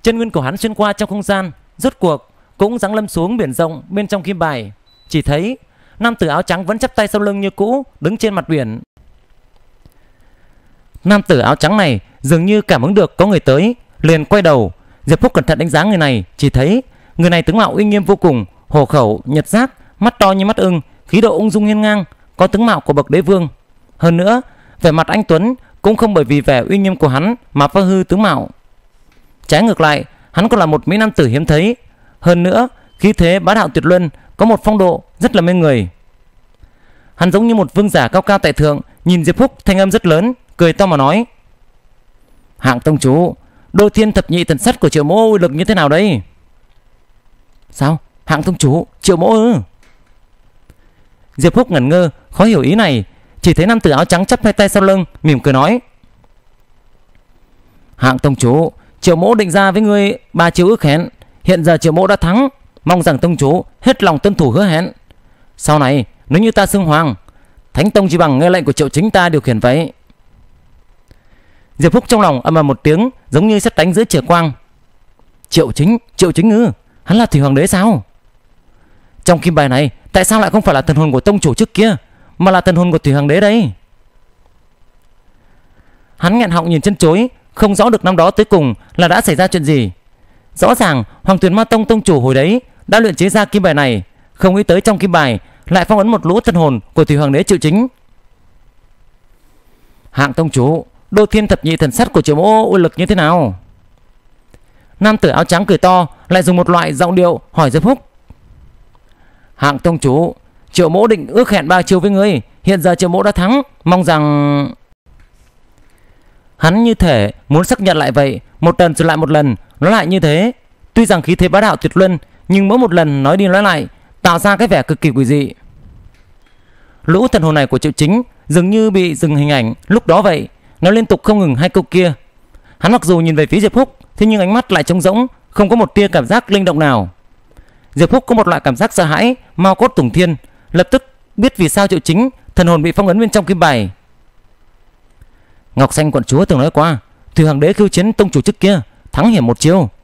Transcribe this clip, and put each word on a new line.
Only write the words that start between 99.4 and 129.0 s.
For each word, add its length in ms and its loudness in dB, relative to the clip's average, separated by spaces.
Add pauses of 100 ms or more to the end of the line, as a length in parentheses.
"Hạng 220 -6
tông 180 -4
chủ, 360 -2 (240)
Đô 160 2
Thiên 200 -2
Thập 180 -2
Nhị 120 -2
Thần 140 -2
Sắt 220 -2
của 100 2
Triệu 140 0
Mỗ 340 0
uy 80 2
lực 180 0
như 100 -2
thế 80 0
nào?" 400 0 (1500)
Nam 160 2
tử 120 0
áo 160 0
trắng 220 -2
cười 120 2
to, 280 2 (220)
lại 140 0
dùng 140 0
một 140 0
loại 240 0
giọng 200 -2
điệu 260 0 (120)
hỏi 180 0
Diệp 120 0
Phúc. 240 -2 (1500)
"Hạng 240 -2
tông 200 -2
chủ, 360 0 (380)
Triệu 160 2
Mỗ 180 2
định 200 -2
ước 240 0
hẹn 180 -2
ba 140 2
chiêu 180 0
với 100 0
ngươi, 300 0 (220)
hiện 200 0
giờ 120 2
Triệu 140 -2
Mỗ 140 -2
đã 100 0
thắng, 300 0 (220)
mong 200 2
rằng." 680 -2 (1800)
Hắn 280 0
như 100 2
thể 380 0 (160)
muốn 160 2
xác 160 -2
nhận 160 0
lại 160 -2
vậy, 280 0 (200)
một 200 0
lần 140 2
rồi 120 0
lại 100 0
một 140 -4
lần, 260 0 (240)
nói 120 2
lại 140 0
như 140 -2
thế. 320 0 (420)
Tuy 120 4
rằng 160 4
khí 120 0
thế 140 0
bá 120 2
đạo 160 0
tuyệt 200 -4
luân, 220 2 (300)
nhưng 200 2
mỗi 100 2
một 140 0
lần 300 0
nói 140 2
đi 120 0
nói 140 2
lại, 240 -2 (360)
tạo 160 2
ra 180 0
cái 120 0
vẻ 140 0
cực 180 -4
kỳ 100 0
quỷ 140 -2
dị. 260 -2 (1500)
Lũ 240 2
thần 140 0
hồn 120 0
này 120 2
của 120 -2
Triệu 140 -2
Chính 300 0 (260)
dường 220 2
như 200 2
bị 240 0